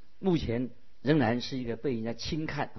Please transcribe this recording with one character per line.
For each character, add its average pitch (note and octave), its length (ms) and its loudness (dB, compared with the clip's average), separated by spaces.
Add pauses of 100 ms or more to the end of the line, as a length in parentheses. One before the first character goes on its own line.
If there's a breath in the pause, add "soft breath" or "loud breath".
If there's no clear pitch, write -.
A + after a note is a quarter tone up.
(200)
目 F#3 180 4
前 A#2+ 320 0 (320)
仍 C#3+ 160 6
然 A#2+ 240 4
是 C3+ 160 -4
一 B2+ 60 -4
个 A2+ 120 -2
被 C3 200 -2
人 A2+ 80 -2
家 A#2 100 -2
轻 D3+ 320 -2
看 C#3+ 340 -2